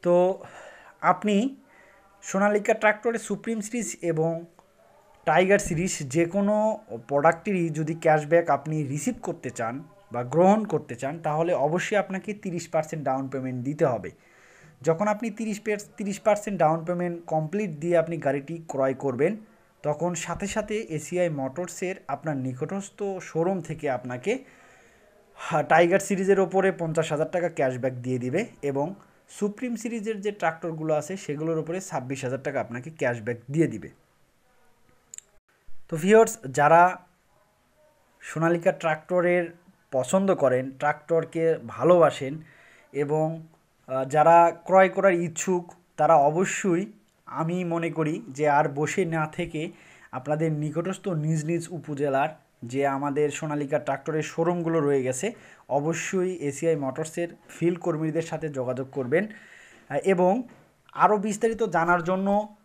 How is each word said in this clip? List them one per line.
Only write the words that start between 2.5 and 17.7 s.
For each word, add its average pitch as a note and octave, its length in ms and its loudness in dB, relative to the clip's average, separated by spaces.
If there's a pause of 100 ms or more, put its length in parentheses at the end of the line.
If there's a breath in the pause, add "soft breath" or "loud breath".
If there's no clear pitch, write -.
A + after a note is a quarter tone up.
ট্রাক্টরে G#3+ 440 0
সুপ্রিম A3 420 -6
সিরিজ G#3+ 420 -6
এবং E3 420 -2 (800)
টাইগার F#3 340 4
সিরিজ F3 420 -2
যে D3+ 240 0
কোনো G#3 600 0 (240)
প্রোডাক্টেরই E3+ 600 2
যদি D#3 260 -4
ক্যাশব্যাক D#3+ 560 4
আপনি D#3 320 0
রিসিভ D3 400 -4
করতে D#3+ 280 -8
চান A#2+ 340 -6 (280)
বা A#2+ 120 -4
গ্রহণ F#3 400 4
করতে D3+ 300 -4
চান, C#3 240 -8
তাহলে D#3+ 360 0
অবশ্যই D#3 420 0
আপনাকে G3 380 -4
তিরিশ F3 340 -8
পার্সেন্ট D#3 360 -4
ডাউন C3+ 240 -2
পেমেন্ট C3 360 -6
দিতে D3 220 0
হবে। G#2+ 240 -2 (720 soft breath)
যখন E3 260 0
আপনি G#3+ 220 -2
তিরিশ G#3+ 300 -6
পে-, G#3 360 -4
তিরিশ G3+ 240 -6
পার্সেন্ট G#3 380 0
ডাউন D#3+ 260 4
পেমেন্ট F3 420 -4
কমপ্লিট D#3+ 440 -2